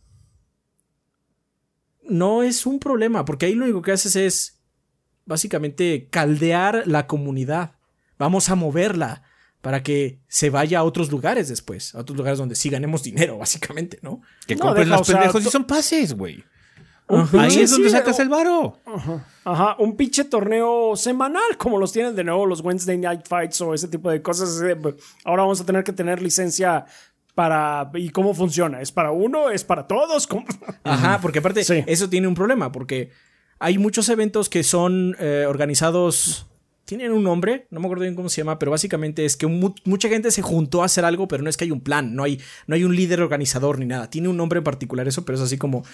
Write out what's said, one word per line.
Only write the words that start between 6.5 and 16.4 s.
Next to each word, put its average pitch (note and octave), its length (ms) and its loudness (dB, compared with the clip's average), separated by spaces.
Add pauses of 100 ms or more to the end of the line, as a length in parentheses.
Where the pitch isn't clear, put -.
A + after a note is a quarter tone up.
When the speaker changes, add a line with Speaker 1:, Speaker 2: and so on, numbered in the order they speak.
Speaker 1:
la D3+ 200 0
comunidad. C#3+ 680 -4 (420)
Vamos F3+ 300 2
a F#3+ 60 2
moverla E3 680 0 (380)
para C3+ 220 -4
que C#3+ 440 -2
se - 240 0
vaya D#3 300 2
a D#3+ 40 2
otros E3 280 -2
lugares D3+ 360 0
después, - 460 -10
a A#2+ 60 -10
otros C3+ 180 -12
lugares C#3 200 -2
donde B2+ 180 -4
sí - 120 -2
ganemos C#3+ 360 -2
dinero, B2+ 340 0
básicamente, D#3 640 -6
¿no? - 180 -12 (260)
Speaker 2:
Que A2+ 100 -2
Speaker 3:
No, - 60 -2
Speaker 2:
compren - 260 4
Speaker 3:
deja, F#3+ 100 6
Speaker 2:
los F#3 100 2
Speaker 3:
o F#3 40 4
sea, F#3+ 80 6
Speaker 2:
pendejos F#3+ 220 4
y - 20 -2
Speaker 3:
to- A#3+ 80 0
Speaker 2:
son C#4 120 2
pases, C#4+ 500 0
güey. F#2+ 300 -10 (640)